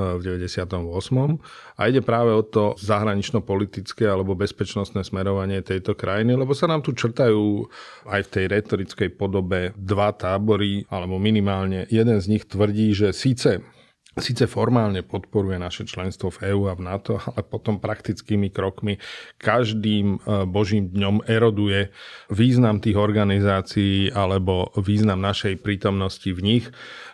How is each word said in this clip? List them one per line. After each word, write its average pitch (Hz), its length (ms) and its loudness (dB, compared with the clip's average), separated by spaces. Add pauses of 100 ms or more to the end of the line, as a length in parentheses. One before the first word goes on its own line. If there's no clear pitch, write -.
(140)
v 87 80 -6
deväťdesiatom 90 640 -6
ôsmom. 131 560 -2 (320)
A 107 160 0
ide 131 160 2
práve 117 240 2
o 110 160 4
to 104 320 0
zahranično-politické 101 1300 -2
alebo 95 320 0
bezpečnostné 98 640 -4
smerovanie 95 640 -4
tejto 95 320 -4
krajiny, 110 400 0
lebo 135 160 0
sa 165 160 0
nám 156 160 -2
tu 135 80 -2
črtajú 110 720 2 (400)
aj 98 240 -2
v - 80 -20
tej 95 80 2
retorickej 98 720 -2
podobe 92 560 -2
dva 101 400 0
tábory, 101 720 0
alebo 92 320 -4
minimálne 95 720 0
jeden 113 320 4
z 92 80 -2
nich 107 160 0
tvrdí, 104 480 2
že 101 160 2
síce, 120 480 0 (640)
síce 127 300 -2
formálne 110 560 0
podporuje 98 500 -4
naše 90 300 -8
členstvo 92 480 -6
v - 100 -20
E 95 80 -2
U 101 160 2
a 92 80 -4
v 90 60 -8
nato, 98 340 -6
ale - 300 -8
potom - 320 -4
praktickými 104 720 -4
krokmi 98 460 -4 (420)
každým, 107 800 2
e, 101 260 0
božím 98 480 0
dňom 101 380 0
eroduje 104 580 2 (400)
význam 117 540 4
tých 101 160 2
organizácií 101 1120 2
alebo 95 640 0
význam 104 460 2
našej 98 400 -2
prítomnosti 98 640 -2
v 90 160 -4
nich. 117 240 2 (480)